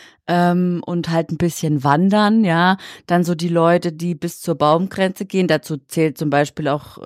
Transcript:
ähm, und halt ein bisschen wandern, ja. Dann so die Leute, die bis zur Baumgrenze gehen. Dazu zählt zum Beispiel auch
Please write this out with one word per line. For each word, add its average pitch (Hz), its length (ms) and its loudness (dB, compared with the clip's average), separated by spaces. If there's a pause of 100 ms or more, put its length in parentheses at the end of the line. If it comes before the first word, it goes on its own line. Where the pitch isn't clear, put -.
(280)
ähm, 175 580 2
und 170 240 -4
halt 165 220 -2
ein 156 60 -4
bisschen 156 460 -2
wandern, 208 640 4
ja. 180 320 2 (300)
Dann 175 160 2
so 175 120 -2
die 170 140 -4
Leute, 170 420 2
die 170 240 -6
bis 170 240 -8
zur 170 160 -4
Baumgrenze 185 720 0
gehen. 190 220 0
Dazu 156 300 -2
zählt 156 420 -2
zum 156 100 -2
Beispiel 147 380 -2
auch 147 380 -6